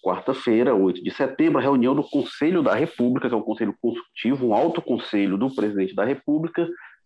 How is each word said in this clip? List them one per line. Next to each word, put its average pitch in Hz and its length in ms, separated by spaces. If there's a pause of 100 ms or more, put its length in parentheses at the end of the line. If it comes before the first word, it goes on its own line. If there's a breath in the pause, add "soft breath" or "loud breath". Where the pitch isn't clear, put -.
quarta-feira, 120 680
oito 92 300
de 95 80
setembro, 143 480
a - 20
reunião 131 320
do 147 80
Conselho 147 600
da 104 100
República, 123 560
que 123 60
é - 20
um 107 60
conselho 110 360
consultivo, 120 680
um 113 60
alto 165 280
conselho 101 560
do 131 160
presidente 101 400
da 95 100
República, 156 640 (380 loud breath)